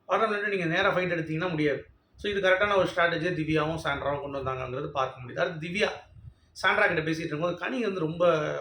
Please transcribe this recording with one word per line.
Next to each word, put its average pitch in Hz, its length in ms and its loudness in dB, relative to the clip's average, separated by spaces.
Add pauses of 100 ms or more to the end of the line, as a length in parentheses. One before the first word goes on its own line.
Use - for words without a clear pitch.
வாட்டர்மெலன் 208 400 0
நீங்க 190 160 -2
நேரா 175 320 2
ஃபைட் 175 220 0
எடுத்தீங்கன்னா 160 320 -2
முடியாது. 151 360 0 (300)
So, 208 160 -4
இது 196 160 2
கரெக்டான 196 280 4
ஒரு 180 180 4
ஸ்ட்ராட்டஜியை 170 400 2
திவ்யாவும் 156 500 0
சாண்ட்ராவும் 139 360 -2
கொண்டு 139 180 -6
வந்தாங்கங்கிறது 131 500 -4
பார்க்க 131 320 -2
முடியுது. 123 180 -12
அடுத்து, 170 300 -2
திவ்யா 190 200 0 (720)
சாண்ட்ரா 202 240 4
கிட்ட 160 240 0
பேசிட்டு 156 80 -2
இருக்கும்போது, 160 380 -2
"கனி 226 260 -4
வந்து 190 180 -2
ரொம்ப 165 240 0 (360)